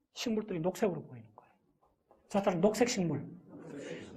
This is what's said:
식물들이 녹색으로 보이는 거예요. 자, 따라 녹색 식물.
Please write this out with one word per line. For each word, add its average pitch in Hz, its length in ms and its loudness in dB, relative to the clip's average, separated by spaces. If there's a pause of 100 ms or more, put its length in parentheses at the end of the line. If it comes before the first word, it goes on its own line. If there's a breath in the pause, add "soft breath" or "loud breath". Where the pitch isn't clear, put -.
(140)
식물들이 214 460 -2
녹색으로 175 440 2
보이는 120 220 -16 (100)
거예요. - 160 -20 (760)
자, 196 140 0
따라 185 160 2
녹색 214 320 6
식물. 160 340 2 (920 loud breath)